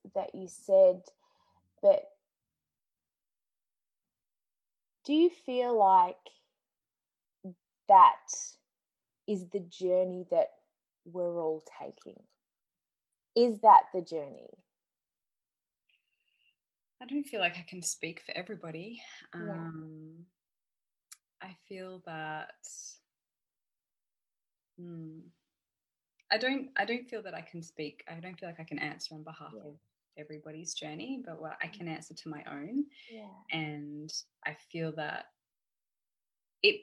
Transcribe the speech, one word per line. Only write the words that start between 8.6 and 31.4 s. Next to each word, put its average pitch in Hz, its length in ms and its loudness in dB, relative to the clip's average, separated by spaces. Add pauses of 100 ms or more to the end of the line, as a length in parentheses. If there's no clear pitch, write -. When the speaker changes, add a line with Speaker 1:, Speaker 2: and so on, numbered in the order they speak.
Speaker 1:
is 185 240 -4
the 196 100 -6
journey 180 680 -2
that 165 180 4 (560)
we're 175 380 -4
all 160 220 -4 (160)
taking? - 420 -18 (1120)
Is 233 280 4
that 202 300 12
the 185 100 -2
journey? 143 460 -10 (2500)
Speaker 2:
I 247 40 -16
don't 285 180 -4
feel 226 160 -6
like 170 160 -2
I 175 120 -12
can 185 140 -12
speak - 420 -8
for - 120 -12
everybody. 180 680 -12 (320)
Speaker 1:
Yeah. 175 60 -12 (100)
Speaker 2:
Um, 160 640 -12 (1300)
I 190 140 -18 (120)
feel 185 380 -12
that, 156 440 -8 (2250)
hmm, 165 400 -14 (1120)
I 214 80 2
don't, 262 380 -4
I 196 80 0
don't 240 240 -4
feel 220 160 -10
that 180 100 -12
I 165 60 -10
can 170 220 -14
speak. 151 460 -14
I 165 120 -14
don't 180 180 -16
feel 185 100 -12
like 170 120 -14
I 160 40 -14
can 151 140 -8
answer - 380 -10
on 151 80 -16
behalf 156 300 -18
Speaker 1:
Yeah. 104 160 -16
Speaker 2:
of 147 40 -20 (420)
everybody's 156 580 -14
journey, 190 500 -12
but 160 160 -14